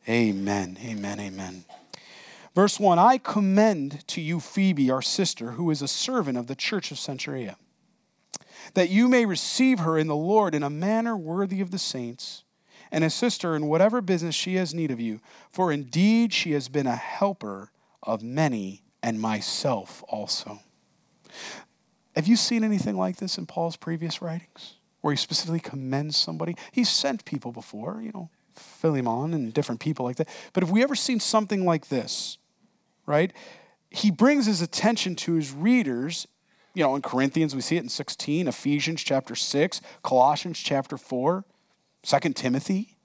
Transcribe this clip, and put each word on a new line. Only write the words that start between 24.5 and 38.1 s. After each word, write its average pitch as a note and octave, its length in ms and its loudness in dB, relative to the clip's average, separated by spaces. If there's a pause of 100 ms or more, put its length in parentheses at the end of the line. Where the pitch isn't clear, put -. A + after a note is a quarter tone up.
where D3 140 0
he - 20 0
specifically E3 440 -2
commends C#3 580 -4
somebody? E3 360 -2 (160)
He's A#3+ 200 2
sent C4+ 340 0
people - 260 -6
before, G#3 520 -10
you A3 100 -10
know, F3+ 160 -12 (260)
Philemon C3+ 800 -2
and A#2+ 220 -2
different C3 260 0
people C#3+ 240 -2
like B2 120 -4
that. - 120 -2 (240)
But F3+ 100 2
have E3 80 0
we G#3+ 120 6
ever C#4+ 120 2
seen A#3+ 240 0
something G3+ 460 2
like E3 240 2
this, - 480 -4 (720)
right? D#3 260 2 (560)
He - 220 2
brings C4 340 4
his G3+ 160 2
attention F#3 560 0
to - 160 -2
his D3+ 180 0
readers. D#3 800 0 (460)
You E3+ 100 2
know, C3+ 100 4
in C#3+ 60 -2
Corinthians, C3+ 540 0
we C3 80 -4
see E3 160 0
it - 40 -2
in B2 60 -10
sixteen, - 580 -4